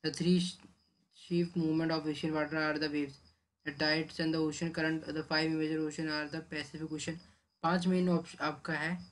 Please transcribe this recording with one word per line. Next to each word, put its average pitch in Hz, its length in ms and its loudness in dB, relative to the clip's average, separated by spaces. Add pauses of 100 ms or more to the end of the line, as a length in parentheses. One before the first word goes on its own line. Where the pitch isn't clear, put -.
The 156 140 2
three 175 220 6
sh-, - 280 -6 (540)
chief 170 400 0
movement 160 320 2
of 156 160 -2
ocean 156 260 -2
water 156 240 0
are 151 220 0
the 156 100 0
waves, 143 240 -4 (500)
the 147 140 -6
tides 156 440 0
and 160 120 2
the - 80 2
ocean 160 340 -2
current। 160 380 0
The 156 160 -4
five 160 240 4
major 156 320 0
ocean 156 200 -4 (100)
are 151 40 -2 (120)
the 160 60 -4 (120)
Pacific 156 460 -6
Ocean। 165 200 -6 (440)
पांच 175 240 2
मेन 185 220 4
ऑप्श-, - 320 0
आपका 151 340 -2
है। 156 200 -2 (180)